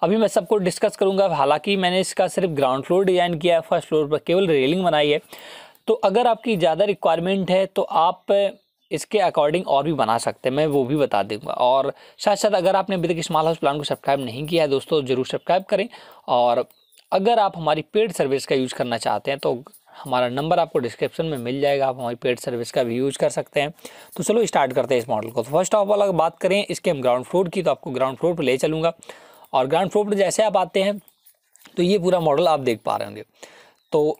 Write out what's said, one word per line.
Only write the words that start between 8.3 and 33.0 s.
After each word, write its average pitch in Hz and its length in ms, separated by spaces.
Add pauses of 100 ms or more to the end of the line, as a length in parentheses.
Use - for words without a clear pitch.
इसके 165 280
according 165 480
और 139 160
भी 160 100
बना 117 240
सकते - 320
हैं, 127 60
मैं 151 120
वो 143 180
भी 135 100
बता 120 280
दूंगा। 107 300
और 135 380 (280)
साथ 208 160
साथ 202 160
अगर 190 240
आपने 190 200
अभी 170 120
तक 165 140
स्मॉल 156 240
हाउस 165 120
प्लान 147 200
को 147 60
सब्सक्राइब 139 360
नहीं 131 280
किया 165 160
है 147 60
दोस्तों, 139 360
ज़रूर 127 200
सब्सक्राइब 175 380
करें। 202 240 (400)
और 120 360 (480)
अगर 220 280
आप 196 180
हमारी 156 240 (120)
पेड 214 180
सर्विस 139 340
का 156 100
यूज़ 131 200
करना 123 220
चाहते 110 340
हैं 143 80
तो 135 240 (320)
हमारा 127 340
नंबर 156 300
आपको 160 200
डिस्क्रिप्शन 135 460
में 156 140
मिल 123 220
जाएगा, 139 260
आप 127 120
हमारी 120 160
पेड 123 240
सर्विस 120 320
का 131 120
भी 117 140
यूज़ 135 200
कर 151 140
सकते - 300
हैं। 143 120 (440)
तो 175 60
चलो 220 220
स्टार्ट 135 280
करते 127 220
हैं 120 60
इस 120 80
मॉडल 110 200
को। 120 140
तो 127 80
फर्स्ट 180 240
ऑफ 202 140
ऑल 208 120
अगर 196 120
बात 165 260
करें 196 260
इसके 180 260
हम 139 100
ग्राउंड 123 240
फ्लोर 180 240
की, 185 140
तो 160 80
आपको 135 200
ग्राउंड 131 260
फ्लोर 170 180
पर 165 80
ले 127 140
चलूँगा। 160 360 (600)
और 127 140
ग्राउंड 165 240
फ्लोर 208 140
पर 208 100
जैसे 196 280
आप 202 140
आते 185 260
हैं 208 140 (800)
तो 180 60
ये 196 160
पूरा 180 220
मॉडल 160 260
आप 156 140
देख 120 240
पा 107 120
रहे 107 100